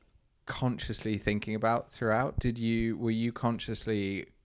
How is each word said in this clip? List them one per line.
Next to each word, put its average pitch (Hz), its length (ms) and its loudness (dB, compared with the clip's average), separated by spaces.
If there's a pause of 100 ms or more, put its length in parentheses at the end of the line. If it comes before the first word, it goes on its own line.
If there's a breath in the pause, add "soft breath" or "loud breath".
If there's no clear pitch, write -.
(460)
consciously 113 720 -2
thinking 104 380 0
about 113 360 0
throughout? 117 480 0
Did 120 180 0
you, 113 400 2
were 117 140 0
you 113 200 2
consciously 107 960 -2 (180)